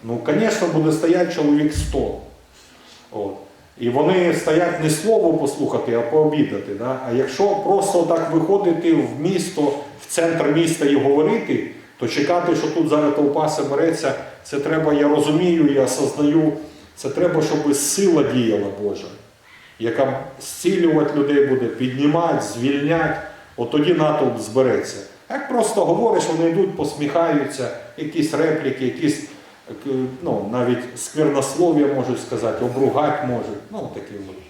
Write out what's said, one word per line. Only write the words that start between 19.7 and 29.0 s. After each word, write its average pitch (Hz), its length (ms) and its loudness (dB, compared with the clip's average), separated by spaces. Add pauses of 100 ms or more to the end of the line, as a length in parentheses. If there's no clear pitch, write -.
яка 120 420 -2 (200)
зцілювати 156 800 0
людей 143 280 4
буде, 123 200 0
піднімати, 143 760 0
звільняти, 143 760 -2 (400)
от 120 140 -4
тоді 156 240 2
натовп 147 460 0
збереться. 110 560 0 (340)
Як 285 180 -6
просто 214 360 0
говориш, 170 400 2 (120)
вони 165 140 2
йдуть, 185 260 0
посміхаються, 147 920 -2 (280)
якісь - 380 -4
репліки, 156 500 -2
якісь, - 380 -2 (480)